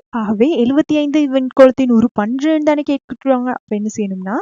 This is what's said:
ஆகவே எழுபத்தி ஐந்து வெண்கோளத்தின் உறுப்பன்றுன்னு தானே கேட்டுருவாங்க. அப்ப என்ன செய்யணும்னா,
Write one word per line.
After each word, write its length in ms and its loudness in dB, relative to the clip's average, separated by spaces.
ஆகவே 560 0
எழுபத்தி 320 0
ஐந்து 220 0
வெண்கோளத்தின் 600 2
உறுப்பன்றுன்னு 720 0
தானே 180 0
கேட்டுருவாங்க. 720 -4
அப்ப 240 -8
என்ன 140 -4
செய்யணும்னா, 520 -6